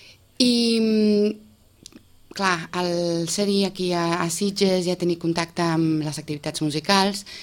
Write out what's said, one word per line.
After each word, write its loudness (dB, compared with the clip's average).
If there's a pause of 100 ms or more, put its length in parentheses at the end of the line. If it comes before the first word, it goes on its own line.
(380)
i, 4
mm, -2
clar, -2
al -2
ser-hi 0
aquí -2
a, 0
a 0
Sitges 0
i 0
a -2
tenir -2
contacte -2
amb 0
les -6
activitats -8
musicals, 0 (160)